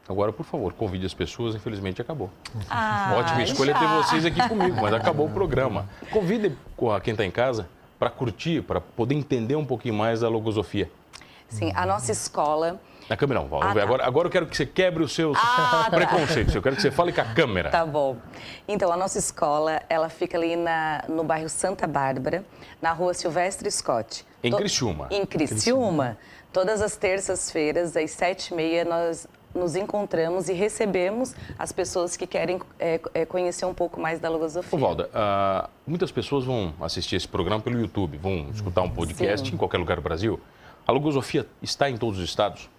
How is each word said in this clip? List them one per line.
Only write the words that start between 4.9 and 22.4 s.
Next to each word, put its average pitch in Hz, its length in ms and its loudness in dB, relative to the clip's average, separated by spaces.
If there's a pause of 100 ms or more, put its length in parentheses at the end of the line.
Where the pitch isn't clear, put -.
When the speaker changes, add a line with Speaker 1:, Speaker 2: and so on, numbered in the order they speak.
Speaker 1:
acabou 147 340 2
o - 40 -2
Speaker 2:
<laughs> - 20 -8
Speaker 1:
programa. 131 560 0 (220)
Convide 196 460 2 (380)
a 98 60 2
quem 113 160 -2
tá 107 80 2
em 92 60 0
casa 117 380 0 (300)
pra 120 120 2
curtir, 127 520 -2
pra - 180 -2
poder 120 340 -2
entender 131 420 0
um 156 80 0
pouquinho 123 300 -2
mais 110 260 2
da 117 80 2
Logosofia. 107 600 0 (580)
Speaker 2:
Sim, 113 260 -2
a 180 120 0
nossa 202 240 0
escola 165 680 0 (280)
Speaker 1:
Na 113 80 0
câmera 135 240 2
não, 69 80 -4
Val. 71 140 0
Speaker 2:
Ah, 98 120 2
tá. 104 80 4
Speaker 1:
Agora, 113 240 2
agora 147 220 2
eu 170 40 -4
quero 175 140 2
que - 100 -8
você 139 100 0
quebre 180 360 2
os 139 120 0
seus 160 240 2
Speaker 2:
Ah, 247 520 4
tá. 170 60 4
Speaker 1:
preconceitos. 151 580 4
Eu 104 80 2
quero 135 140 2
que - 60 -2
você 139 80 4
fale 170 220 2
com - 80 0
a 135 40 2
câmera. 113 460 2
Speaker 2:
Tá 170 160 4
bom. 143 300 0 (500)
Então, 202 260 0
a 170 40 0
nossa 185 220 -2
escola, 156 720 0
ela 165 200 2
fica 175 280 -4
ali 165 200 0
na, 160 520 0
no 160 140 0
bairro 160 260 -2
Santa 190 380 -2
Bárbara, 143 580 0 (380)